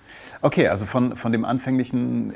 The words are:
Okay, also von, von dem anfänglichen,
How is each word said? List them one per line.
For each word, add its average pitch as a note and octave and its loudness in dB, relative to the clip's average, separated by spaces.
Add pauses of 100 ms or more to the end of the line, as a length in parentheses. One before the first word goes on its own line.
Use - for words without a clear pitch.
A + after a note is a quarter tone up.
(420)
Okay, C#3+ 4
also G2+ 0
von, B2 0
von - -4
dem A2+ 0
anfänglichen, B2 -2